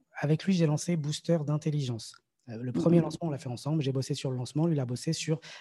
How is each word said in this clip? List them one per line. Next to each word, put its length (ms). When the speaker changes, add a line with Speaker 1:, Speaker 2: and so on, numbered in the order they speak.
Speaker 1:
avec 240
lui, 80
j'ai 140
lancé 300
Booster 480
d'intelligence. 720
Euh, 60
le 160
Speaker 2:
Mhm. 0
Speaker 1:
premier 280
lancement, 280
on 20
l'a 60
fait 140
ensemble. 320
J'ai 100
bossé 220
sur 160
le 80
lancement, 280
lui, 80
il 60
a 60
bossé 260
sur 260